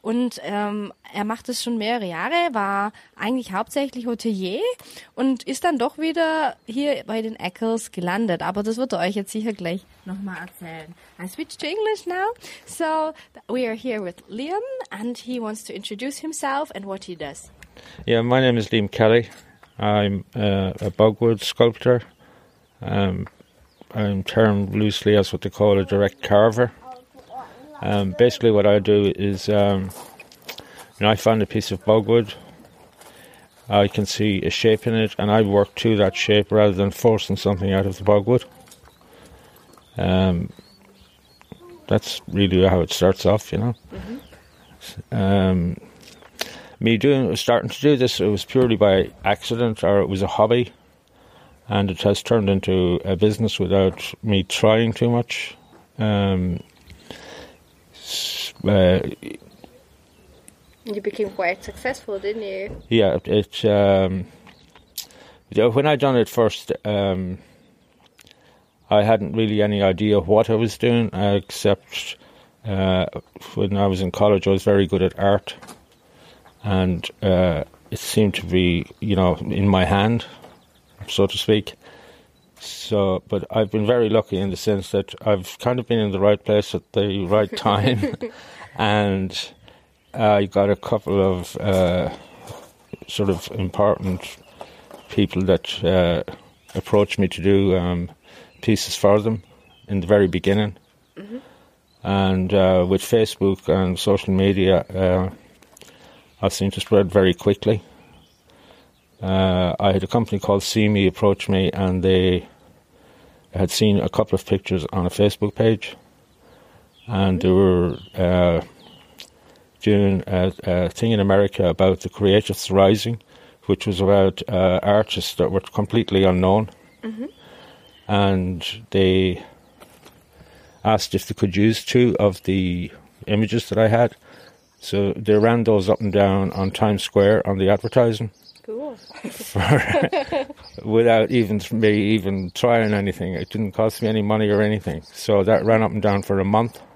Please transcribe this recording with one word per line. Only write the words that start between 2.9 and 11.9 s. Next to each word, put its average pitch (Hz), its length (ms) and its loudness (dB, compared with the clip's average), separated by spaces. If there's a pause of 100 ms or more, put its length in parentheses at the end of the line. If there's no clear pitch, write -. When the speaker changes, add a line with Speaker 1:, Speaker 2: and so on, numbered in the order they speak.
Speaker 1:
eigentlich 233 380 -6
hauptsächlich 247 520 -6
Hotelier 220 560 -4 (540)
und 262 280 -2
ist - 200 -8
dann 330 160 0
doch 247 180 -4
wieder 320 580 -2 (120)
hier 277 380 -4
bei 220 160 -6
den 220 140 -8
Eccles 226 560 -6
gelandet. 180 500 -2
Aber 190 220 -4
das 220 140 -4
wird 254 160 -4
er 175 60 -4
euch 185 160 -2
jetzt 196 160 -8
sicher 220 220 -6
gleich 180 280 -8 (240)
nochmal 190 360 -12
erzählen. 165 520 -18 (280)
I 185 60 -12
switch - 300 -14
to - 80 -10
English 427 400 -6